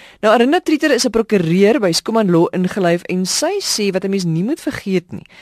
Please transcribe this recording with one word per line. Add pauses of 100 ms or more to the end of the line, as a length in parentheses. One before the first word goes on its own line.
(200)
Nou
Arinda
Trieter
is
'n
prokureur
by
Skuman
Law
ingelyf
en
sy
sê
wat
'n
mens
nie
moet
vergeet
nie, (160)